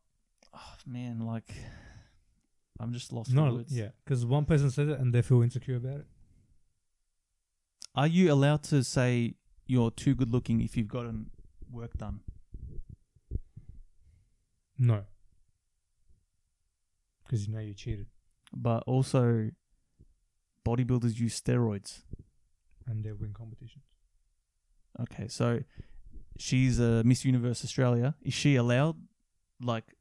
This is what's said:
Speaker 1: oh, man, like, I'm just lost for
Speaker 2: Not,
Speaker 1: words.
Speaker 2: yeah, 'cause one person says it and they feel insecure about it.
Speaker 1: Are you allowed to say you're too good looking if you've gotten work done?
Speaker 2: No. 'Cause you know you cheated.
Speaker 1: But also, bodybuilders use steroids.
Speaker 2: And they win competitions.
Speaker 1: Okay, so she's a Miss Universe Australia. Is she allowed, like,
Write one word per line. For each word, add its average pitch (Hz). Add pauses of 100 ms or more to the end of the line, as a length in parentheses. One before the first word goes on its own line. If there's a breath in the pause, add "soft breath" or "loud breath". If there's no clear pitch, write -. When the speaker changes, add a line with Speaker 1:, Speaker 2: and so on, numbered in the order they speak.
(520)
Speaker 1:
oh, - (120)
man, 123
like, 113 (1300 loud breath)
I'm 117
just 120
lost 120
for 127
Speaker 2:
Not, 139
Speaker 1:
words. 120
Speaker 2:
yeah, 110 (160)
'cause 123
one 143
person 143
says 147
it 139
and 123
they 120
feel 120
insecure 123
about 131
it. - (1900)
Speaker 1:
Are 139
you 165
allowed 143
to 139
say 123 (320)
you're 123
too -
good 127
looking 117
if 113
you've 117
gotten 113 (360)
work 117
done? 101 (2500)
Speaker 2:
No. 113 (2250)
'Cause 104
you 107
know 110
you 107
cheated. 104 (460)
Speaker 1:
But 117
also, 120 (1120)
bodybuilders 120
use 117
steroids. 117 (800)
Speaker 2:
And 110
they 107
win 104
competitions. 113 (1160)
Speaker 1:
Okay, -
so 120 (800 loud breath)
she's 127
a 117
Miss 120
Universe 123
Australia. 123
Is -
she 147
allowed, 127 (640)
like, 120 (160)